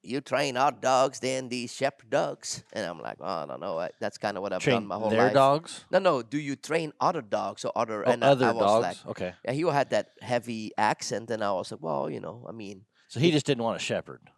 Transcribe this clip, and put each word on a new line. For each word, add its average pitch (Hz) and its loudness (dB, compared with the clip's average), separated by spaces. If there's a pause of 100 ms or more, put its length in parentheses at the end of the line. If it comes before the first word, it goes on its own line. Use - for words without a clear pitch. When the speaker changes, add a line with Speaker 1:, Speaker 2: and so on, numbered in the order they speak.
Speaker 1:
"You 127 -4
train 131 0
our 139 6
dogs 127 2
than 131 -2
these 120 -6
shepherd 131 -4
dogs?" - -2 (100)
And 104 -4
I'm 85 -8
like, 57 -10
"Oh, 82 -4
I - -6
don't 65 -10
know. 82 -4
I, 90 -4
that's 104 -6
kinda 101 -4
what 98 -4
I've - -4
Speaker 2:
Train - 4
Speaker 1:
done 131 2
my 95 -6
whole 110 0
Speaker 2:
their 123 4
Speaker 1:
life." 135 6
Speaker 2:
dogs? 143 2
Speaker 1:
No, 185 4
no. 165 2
Do 120 -6
you 139 -4
train 156 -4
other 151 2
dogs 104 -4
or 113 -2
other? 110 -2
Speaker 2:
Oh, 120 4
Speaker 1:
And 120 0
I, 139 8
Speaker 2:
other 120 4
Speaker 1:
I - -
was 110 4
Speaker 2:
dogs? - -
Speaker 1:
like, 92 -2
Speaker 2:
Okay. 90 -6 (120)
Speaker 1:
yeah, 110 -2
he 151 -2
had 143 2
that 107 0 (100)
heavy 113 -4
accent, 107 0
and 107 -2
I 101 2
was 92 -4
like, 107 -12
"Well, 156 -2
you 139 -8
know, 92 -12
I - -12
mean." 101 -14 (240)
Speaker 2:
So 117 -8
he 165 6
Speaker 1:
it - 6
Speaker 2:
just 151 2
didn't 120 0
want 107 0
a - -6
shepherd 82 -6